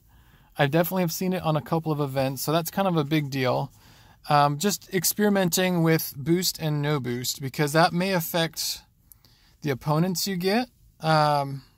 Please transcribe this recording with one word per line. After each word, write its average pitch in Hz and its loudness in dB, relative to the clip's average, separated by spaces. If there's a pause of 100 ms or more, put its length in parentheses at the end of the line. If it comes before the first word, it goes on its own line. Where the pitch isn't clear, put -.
(560)
I 147 2
definitely 175 0
have 165 0
seen 185 -4
it 185 -4
on 156 0
a 147 -2
couple 160 -2
of 147 -2
events, 135 -2
so 147 -2
that's 165 0
kind 196 0
of 175 2
a 156 2
big 147 0
deal. 135 -2 (560)
Um, 147 4
just 190 -4
experimenting 185 2
with 160 2
boost 165 0
and 151 -2
no 147 0
boost, 123 -4
because 143 -2
that 165 4
may 180 0
affect 165 -4 (800)
the 147 -4
opponents 156 -2
you 196 -2
get, 196 0 (320)
um, 147 2 (140)